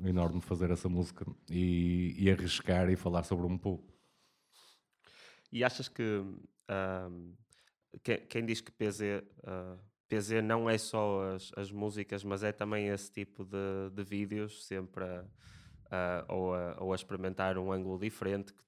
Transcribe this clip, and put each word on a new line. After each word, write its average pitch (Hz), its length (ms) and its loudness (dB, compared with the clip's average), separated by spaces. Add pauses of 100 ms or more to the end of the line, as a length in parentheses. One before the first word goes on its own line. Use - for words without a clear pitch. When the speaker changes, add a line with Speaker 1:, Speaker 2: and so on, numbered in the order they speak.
Speaker 1:
enorme 87 320 2
fazer 87 300 0
essa 87 180 0
música 87 360 -2 (260)
e, 87 680 4
e 95 120 8
arriscar 90 600 4
e 92 60 6
falar 87 280 2
sobre 87 220 0
um 87 120 2
Poo. 92 260 -2 (1700)
Speaker 2:
E 117 140 0
achas 127 240 2
que, 107 340 0 (460)
ahm, 92 640 -2 (680)
que-, 117 160 2
quem - 280 -4
diz 113 140 0
que - 120 -16
P 107 180 0
Z, 101 340 -2 (200)
ah, 92 320 -8 (320)
P 110 120 2
Z 110 220 2
não 113 260 4
é 110 100 6
só 101 560 0
as, - 220 -10
as 98 140 -6
músicas, 104 540 -4
mas 98 180 -2
é 104 100 0
também 104 360 0
esse 101 220 -2
tipo - 340 -10
de, 98 500 -4
de 101 80 -4
vídeos, 104 640 -4
sempre 92 380 -6
a, 90 200 -6 (640)
a, 90 420 0
ou 92 220 0
a, 87 260 -2
ou 92 120 0
a - 40 2
experimentar 95 600 0
um 95 140 0
ângulo 92 260 -2
diferente, 98 540 -2
que - 160 -20